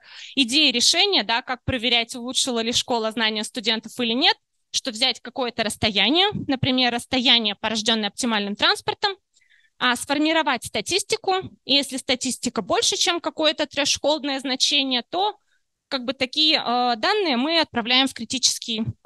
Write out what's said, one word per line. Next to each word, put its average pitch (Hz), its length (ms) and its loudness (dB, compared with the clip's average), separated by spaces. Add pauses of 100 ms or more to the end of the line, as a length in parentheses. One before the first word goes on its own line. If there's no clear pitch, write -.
(360)
идея 269 380 4
решения, 339 500 4
да, 233 180 0
как 254 220 -8
проверять, 240 520 0
улучшила 247 440 -2
ли 226 140 -2
школа 226 380 -2
знания 220 340 0
студентов 226 560 -4
или 233 100 0
нет, 339 240 4 (360)
что - 200 -4
взять 247 300 -2
какое-то 240 420 -4
расстояние, 226 640 2 (200)
например, 254 460 0
расстояние, 233 600 0
порождённое 220 540 -2
оптимальным 208 480 -2
транспортом, 403 580 0 (640)
а, 247 180 2
сформировать 294 680 0
статистику, 349 680 -2 (280)
и 269 120 2
если 277 200 0
статистика 254 680 -2
больше, 381 360 0
чем 339 240 0
какое-то 311 460 -2
трэшхолдное 277 720 0
значение, 262 680 0
то 392 280 -2 (500)
как 262 160 -4
бы 269 100 -2
такие, 294 440 2
э, 247 400 0
данные 339 400 0
мы 320 220 2
отправляем 254 480 2
в - 60 -4
критический, 233 680 -4 (220)